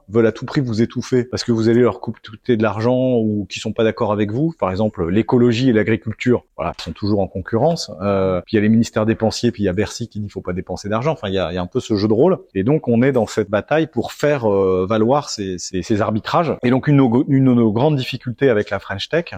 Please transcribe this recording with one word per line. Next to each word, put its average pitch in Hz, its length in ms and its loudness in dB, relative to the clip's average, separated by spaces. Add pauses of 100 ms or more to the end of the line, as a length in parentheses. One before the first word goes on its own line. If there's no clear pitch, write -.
(100)
veulent 113 160 4
à 110 60 4
tout - 120 -10
prix 151 160 -2
vous 117 220 0
étouffer 120 420 0
parce 107 200 -8
que - 60 -4
vous 113 200 2
allez 117 100 4
leur 123 200 2
coûter - 580 -4
de 110 40 2
l'argent 123 520 0
ou 107 340 0
qui - 100 -12
sont 110 140 -6
pas 113 120 0
d'accord 107 280 0
avec 104 180 0
vous. 156 280 -2
Par 92 120 0
exemple, 92 380 -2
l'écologie 120 600 2
et - 20 4
l'agriculture, 110 720 0 (140)
voilà, 80 200 -6
sont - 140 -10
toujours 101 280 -2
en 95 60 0
concurrence. 117 640 -2 (120)
Euh, 95 400 0
puis - 100 -10
il 113 40 2
y - 20 6
a - 20 4
les 104 80 2
ministères 113 380 2
dépensiers, 110 440 0
puis 101 120 -6
il - 20 0
y 95 60 2
a - 20 -2
Bercy 104 360 -4
qui 104 120 -12
dit 104 80 -8
faut 95 140 -12
pas 90 100 -6
dépenser 92 380 -8
d'argent. 120 220 -2
Enfin, 107 160 -8
il 95 60 -4
y 95 40 0
a, 85 140 -2
il - 20 -8
y 90 40 -4
a 90 40 -4
un 87 40 -6
peu 123 140 -4
ce - 160 -2
jeu 101 100 0
de 107 60 2
rôle. 156 280 2 (120)
Et 95 120 -2
donc, 147 220 0
on 117 140 2
est 135 120 2
dans 113 140 2
cette 104 220 -2
bataille 139 380 0
pour - 260 -6
faire, 147 320 -2
euh, 95 420 2
valoir 113 440 0
ces, 95 260 -6
ces, 90 240 -6
ces 104 220 -2
arbitrages. 113 600 0
Et 123 60 2
donc, 127 200 2
une, 143 120 6 (280)
une 135 180 4
de 127 80 4
nos 113 180 4
grandes 139 240 2
difficultés 127 540 -2
avec 104 180 2
la 98 100 -4
French - 300 -8
Tech, 165 300 -2